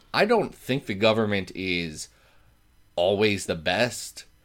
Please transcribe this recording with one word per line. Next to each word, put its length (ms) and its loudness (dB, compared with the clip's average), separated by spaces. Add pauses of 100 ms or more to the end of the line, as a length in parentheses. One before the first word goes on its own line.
(120)
I 140 4
don't 300 0
think 300 -4
the 100 -6
government 580 2
is 560 -4 (880)
always 500 2
the 100 -2
best. 680 -4 (200)